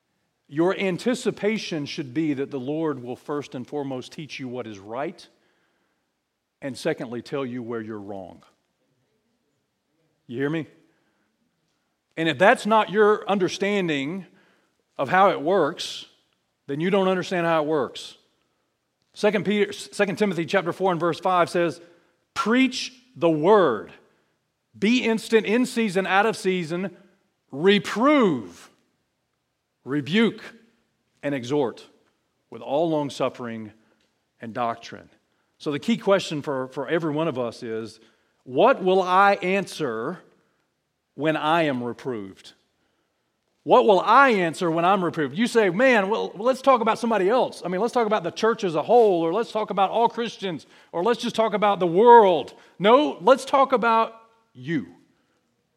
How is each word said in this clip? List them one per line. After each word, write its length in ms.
Your 300
anticipation 1080
should 280
be 220
that 160
the 80
Lord 440
will 140
first 360
and 140
foremost 460
teach 260
you 80
what 180
is 140
right, 480
and 160
secondly, 440
tell 240
you 160
where 200
you're 180
wrong. 440
You 120
hear 120
me? 180
And 120
if 100
that's 280
not 240
your 400
understanding 960
of 120
how 200
it 120
works, 640
then 120
you 100
don't 180
understand 400
how 160
it 40
works. 500
Second 320
Peter, 260
Second 460
Timothy 280
chapter 280
four 180
and 80
verse 200
five 300
says, 320
"Preach 600
the 140
word. 640
Be 260
instant 420
in 200
season, 400
out 200
of 120
season. 580
Reprove, 1200
rebuke, 600
and 100
exhort 540
with 100
all 300
longsuffering 800
and 140
doctrine." 560
So 140
the 80
key 180
question 440
for, 260
for 200
every 240
one 160
of 100
us 260
is, 360
what 380
will 200
I 400
answer 800
when 200
I 280
am 200
reproved? 720
What 220
will 140
I 300
answer 420
when 140
I'm 180
reproved? 340
You 80
say, 240
"Man, 400
well, 260
let's 260
talk 180
about 180
somebody 320
else. 340
I 40
mean, 140
let's 120
talk 140
about 160
the 80
church 320
as 100
a 80
whole, 400
or 120
let's 180
talk 180
about 220
all 160
Christians, 580
or 100
let's 180
just 140
talk 180
about 260
the 60
world." 680
No, 400
let's 240
talk 300
about 420
you. 340